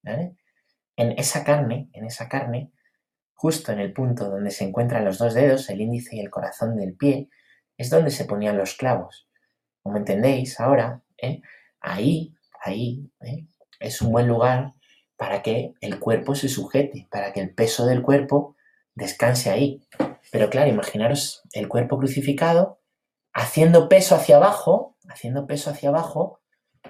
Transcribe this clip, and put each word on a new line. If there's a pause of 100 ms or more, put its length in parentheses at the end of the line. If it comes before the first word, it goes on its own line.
¿vale? (640)
En
esa
carne,
en
esa
carne, (680)
justo
en
el
punto
donde
se
encuentran
los
dos
dedos,
el
índice
y
el
corazón
del
pie, (480)
es
donde
se
ponían
los
clavos. (520)
Como
entendéis
ahora, (140)
¿eh? (380)
Ahí, (260)
ahí, (120)
¿eh? (320)
Es
un
buen
lugar (420)
para
que
el
cuerpo
se
sujete,
para
que
el
peso
del
cuerpo (400)
descanse
ahí. (460)
Pero
claro,
imaginaros (100)
el
cuerpo
crucificado (520)
haciendo
peso
hacia
abajo, (120)
haciendo
peso
hacia
abajo (500)